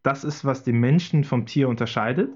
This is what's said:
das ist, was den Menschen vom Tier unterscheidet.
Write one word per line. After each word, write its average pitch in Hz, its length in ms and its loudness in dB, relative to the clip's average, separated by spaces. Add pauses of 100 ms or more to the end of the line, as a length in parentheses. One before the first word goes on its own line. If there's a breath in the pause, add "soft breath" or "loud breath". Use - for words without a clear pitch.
das 135 200 0
ist, 147 220 -8
was 135 180 -2
den 117 160 2
Menschen 147 440 2
vom 120 220 -2
Tier 139 240 0
unterscheidet. 120 680 -2